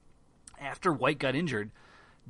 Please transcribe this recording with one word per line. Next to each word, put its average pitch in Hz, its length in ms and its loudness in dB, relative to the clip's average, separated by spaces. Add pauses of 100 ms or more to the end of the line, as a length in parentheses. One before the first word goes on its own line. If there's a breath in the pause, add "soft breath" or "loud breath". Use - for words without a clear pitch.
(600)
After 143 320 -2
White 135 280 2
got 135 160 0
injured, 123 360 -2 (580 loud breath)